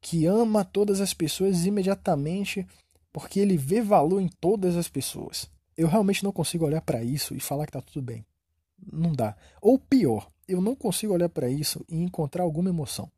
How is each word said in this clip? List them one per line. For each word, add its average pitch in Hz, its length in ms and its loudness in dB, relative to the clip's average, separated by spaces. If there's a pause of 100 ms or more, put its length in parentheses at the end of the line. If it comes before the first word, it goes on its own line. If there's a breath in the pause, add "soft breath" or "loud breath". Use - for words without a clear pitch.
que 160 240 0
ama 214 380 2
todas 196 380 0
as 190 120 -2
pessoas 175 520 0
imediatamente 190 1000 0 (460 soft breath)
porque - 260 -6
ele 196 200 4
vê 151 240 0
valor 196 400 4
em 180 80 0
todas 185 480 0
as 170 100 -2
pessoas. - 640 -8 (240)
Eu 160 140 2
realmente 196 340 2
não 196 80 -2
consigo 165 340 -2
olhar 151 140 0
pra 123 240 -2
isso 131 320 -4
e 123 60 -6
falar 143 240 -4
que - 80 -16
tá 135 80 -8
tudo - 200 -10
bem. 117 240 -10 (680)
Não 165 180 0
dá. 113 240 -2 (260 soft breath)
Ou 247 160 6
pior, 151 520 2 (180)
eu 180 140 -2
não 220 120 0
consigo 220 380 -4
olhar 175 160 2
pra 139 220 -4
isso 147 400 -4
e 165 120 -4
encontrar 175 420 -4
alguma 170 260 -2
emoção. 139 480 -6